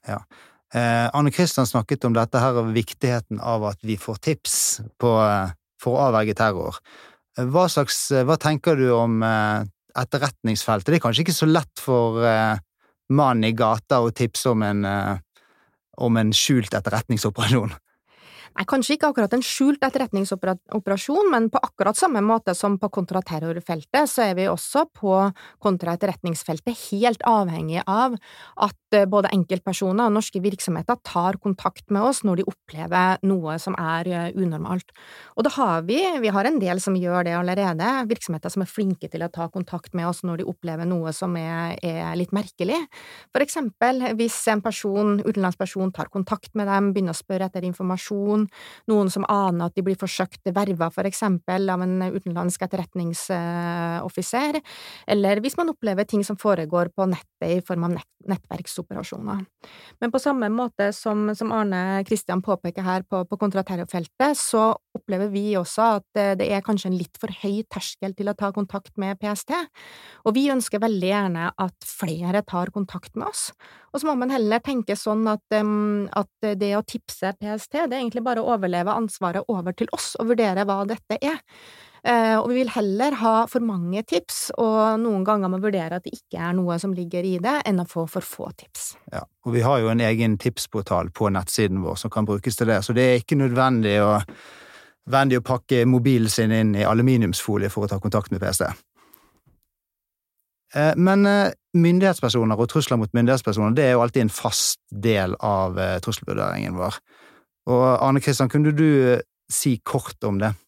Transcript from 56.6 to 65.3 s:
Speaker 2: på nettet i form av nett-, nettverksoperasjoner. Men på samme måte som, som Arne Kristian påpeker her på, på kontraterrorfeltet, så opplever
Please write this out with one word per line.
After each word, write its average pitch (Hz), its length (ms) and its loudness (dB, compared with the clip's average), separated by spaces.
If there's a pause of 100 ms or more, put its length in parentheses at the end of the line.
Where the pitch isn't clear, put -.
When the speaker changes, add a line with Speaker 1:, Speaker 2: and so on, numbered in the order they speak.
Speaker 2:
på 190 160 -2
nettet - 400 -6
i 170 140 0
form 170 240 -4
av 175 140 -2
nett-, - 180 -18 (100)
nettverksoperasjoner. - 1200 -8 (540)
Men 233 100 -2
på 262 100 0
samme 254 300 0
måte 220 420 -2
som, 214 440 -2
som 220 160 -4
Arne 196 520 0
Kristian 190 380 -2
påpeker 196 400 -4
her 185 200 0
på, 185 260 -4
på 202 100 -8
kontraterrorfeltet, 190 1000 -2
så 220 380 2 (220)
opplever 196 340 -4